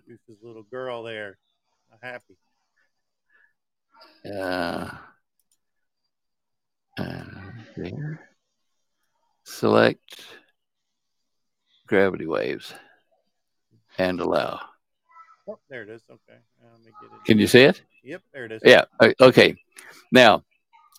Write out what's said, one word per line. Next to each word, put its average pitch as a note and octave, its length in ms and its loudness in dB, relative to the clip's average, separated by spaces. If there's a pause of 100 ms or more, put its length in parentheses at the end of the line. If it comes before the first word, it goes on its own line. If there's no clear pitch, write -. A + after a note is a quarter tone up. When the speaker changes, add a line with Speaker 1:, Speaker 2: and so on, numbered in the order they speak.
Speaker 1:
Goose's G#2+ 360 -20
little A2+ 220 -20
girl B2 380 -14
there. G#2+ 360 -16 (520)
Not A2+ 120 -20
happy. B2 340 -20 (1900)
Speaker 2:
Uh, F2+ 600 -8 (2000)
uh, F2 260 -12 (520)
there. D3 440 -14 (1200)
Select - 760 -2 (1700)
gravity F#2+ 400 -2
waves A#1+ 480 -8 (1200)
and F#2 220 -4
allow. E2+ 400 -4 (880)
Speaker 1:
Oh, G#3+ 100 -18 (120)
there B2+ 120 -16
it G2+ 60 -20
is. A2+ 220 -20
Okay. A#2 280 -20 (240)
Uh, - 100 -20
let - 120 -20
me - 160 -20
get - 100 -20
it. - 140 -20
Speaker 2:
Can A2 140 2
you G#2 80 0
see B2 160 8
it? D#3 180 4 (220)
Speaker 1:
Yep, D3 200 -20 (120)
there C3 100 -16
it A2 80 -16
is. A2 120 -14
Speaker 2:
Yeah. B2 200 8 (160)
O-, A#2 200 4
okay. A#2 360 6 (560)
Now, A2+ 300 6 (560)